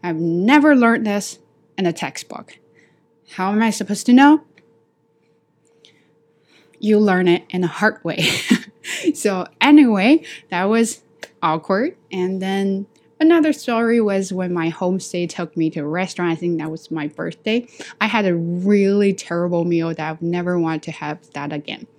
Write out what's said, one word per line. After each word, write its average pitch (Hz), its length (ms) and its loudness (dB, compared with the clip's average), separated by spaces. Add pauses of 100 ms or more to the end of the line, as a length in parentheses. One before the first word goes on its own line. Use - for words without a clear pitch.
I've 175 140 -4
never 202 580 4
learned 233 320 4
this 202 320 -4 (400)
in 196 80 -2
a 170 60 0
textbook. - 680 -12 (720)
How 190 200 -4
am 214 100 2
I 226 80 2
supposed 202 360 -6
to 247 60 4
know? 285 320 4 (2250)
You 214 200 4
learn 185 300 4
it 170 220 4
in 180 140 -4
a 170 40 0
hard 202 340 -2
way. 165 260 -4
<laughs> - 440 0 (420)
So 190 320 -4 (140)
anyway, 269 640 6 (260)
that 180 140 -2
was 226 380 -2 (400)
awkward. 190 540 -2 (140)
And 185 300 -4
then 196 460 -2 (340)
another 311 320 4
story 233 480 0
was 196 320 0
when 185 200 -4
my 165 180 -2
homestay 180 580 -4
took 170 280 -10
me 160 140 0
to 160 100 -10
a 147 60 -6
restaurant. 175 460 -4
I - 40 -2
think 170 220 -4
that 156 120 -6
was 160 200 -14
my 156 180 -6
birthday. 175 580 -6 (340)
I 214 60 0
had 214 200 0
a 180 80 2
really 196 800 0
terrible 175 520 -4
meal 170 240 0
that 160 120 -8
I've 160 220 -8
never 175 360 -2
want 160 260 -2
to 165 80 -10
have 156 400 -12
that 147 200 -8
again. 147 340 -10 (120)